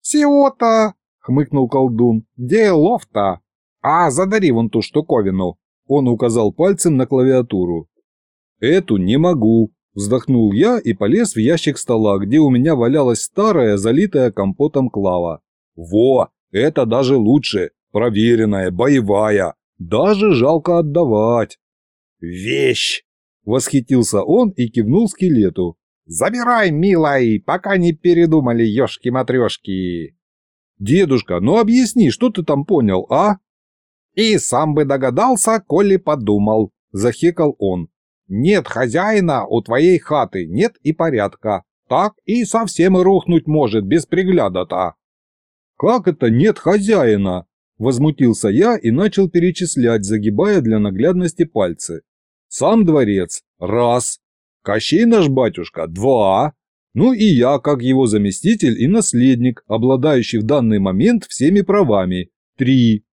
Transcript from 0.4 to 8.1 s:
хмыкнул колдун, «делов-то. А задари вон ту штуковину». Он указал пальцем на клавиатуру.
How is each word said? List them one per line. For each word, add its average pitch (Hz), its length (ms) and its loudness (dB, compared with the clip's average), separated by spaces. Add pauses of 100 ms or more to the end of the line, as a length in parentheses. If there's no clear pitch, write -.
хмыкнул 135 500 -2
колдун, 120 580 0 (100)
«делов-то. 156 1040 0 (400)
А 160 300 0
задари 185 420 0
вон 113 160 0
ту 110 140 -2
штуковину». 98 760 -2 (280)
Он 139 200 0
указал 113 460 0
пальцем 175 440 0
на 127 100 0
клавиатуру. 120 840 -2 (720)